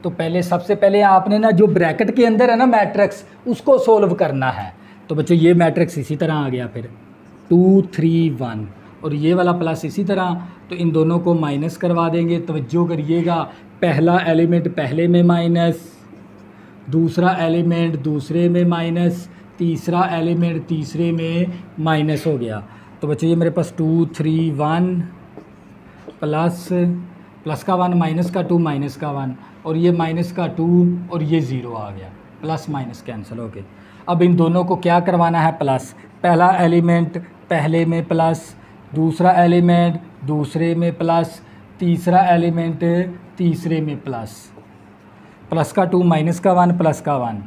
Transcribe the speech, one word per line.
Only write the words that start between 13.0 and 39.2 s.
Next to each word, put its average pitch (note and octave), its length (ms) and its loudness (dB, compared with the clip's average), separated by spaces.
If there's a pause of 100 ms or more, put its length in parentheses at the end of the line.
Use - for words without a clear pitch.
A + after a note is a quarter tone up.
पहला E3 400 2
एलिमेंट E3+ 540 2
पहले D3+ 320 -2
में F3 180 4
माइनस, E3+ 680 0 (960)
दूसरा E3 500 0
एलिमेंट E3 640 0
दूसरे D#3 480 -2
में F3 180 2
माइनस, E3+ 600 -2 (320)
तीसरा F3 440 0 (100)
एलिमेंट E3+ 540 -2
तीसरे E3 440 -4
में E3 500 -4 (200)
माइनस D#3 460 0
हो D3 100 0
गया। A2 260 -6 (380)
तो D3+ 60 -6
बच्चों, D3+ 220 0
ये E3+ 60 2
मेरे E3 160 0
पास E3+ 260 -4
टू E3 280 2 (100)
थ्री D#3+ 380 0
वन D#3+ 360 0 (1300)
प्लस, D#3+ 460 -4 (760)
प्लस D3+ 200 -8
का F#3+ 120 0
वन, F3+ 200 0
माइनस E3+ 360 0
का F#3 100 -4
टू, F3 180 0
माइनस C#3+ 380 -4
का D3 140 -8
वन C3+ 240 -8 (300)
और D#3+ 120 -4
ये F3 160 2
माइनस E3 380 -2
का E3+ 180 -4
टू E3 180 -4 (440)
और E3 120 -4
ये D#3+ 180 0
ज़ीरो B2 320 -6
आ G#2+ 180 -10
गया, F#2+ 180 -14 (320)
प्लस D#3+ 280 -8
माइनस B2+ 320 -8
कैंसिल A2+ 380 -14
हो A#2 80 -10
गए। G#2 160 -14 (460)
अब E3+ 120 0
इन F3 140 6
दोनों E3+ 300 2
को F3+ 120 0
क्या F3 240 2
करवाना E3+ 400 2
है, D#3+ 120 2
प्लस। C3+ 400 -4 (300)
पहला F3 340 4
एलिमेंट E3+ 600 2 (320)
पहले E3 360 0
में E3 220 -2
प्लस, D#3+ 480 -2 (400)
दूसरा D#3+ 380 2